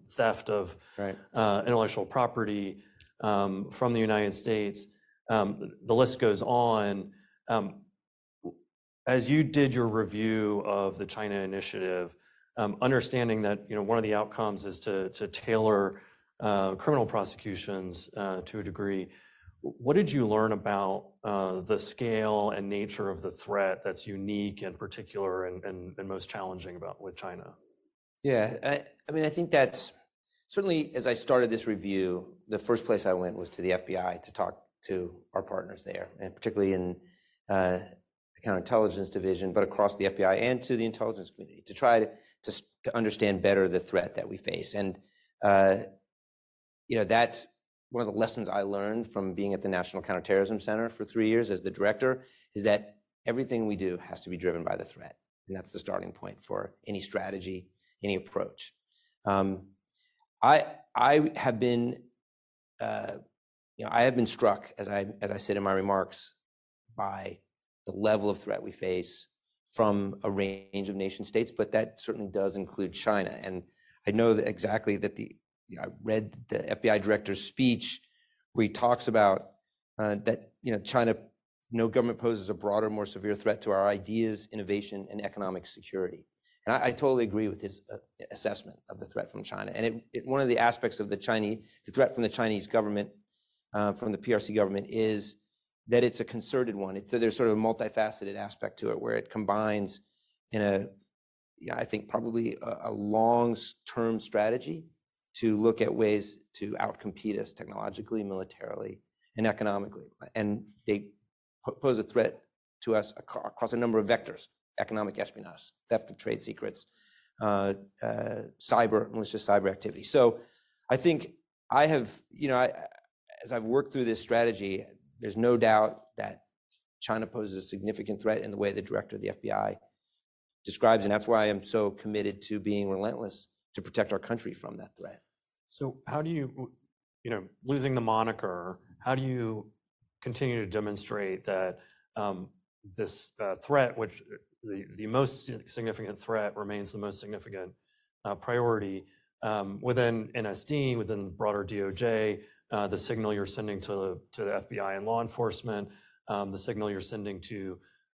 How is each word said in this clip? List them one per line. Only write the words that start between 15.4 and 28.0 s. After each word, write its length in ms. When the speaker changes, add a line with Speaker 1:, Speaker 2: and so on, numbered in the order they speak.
Speaker 1:
uh, 340
criminal 300
prosecutions, 1120
uh, 240
to 180
a 40
degree, 440
what 180
did 160
you 140
learn 260
about, 600
uh, 380
the 180
scale 720
and 180
nature 400
of 120
the 100
threat 520
that's 240
unique 540
and 160
particular 680
and, 180
and, 340
and 100
most 220
challenging 460
about, 260
with 140
China? 380